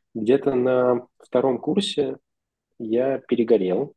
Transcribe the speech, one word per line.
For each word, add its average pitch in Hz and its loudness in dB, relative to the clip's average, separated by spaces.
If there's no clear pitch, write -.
Где-то 127 0
на 123 0
втором 127 0
курсе 147 -4
я 123 -2
перегорел, 113 0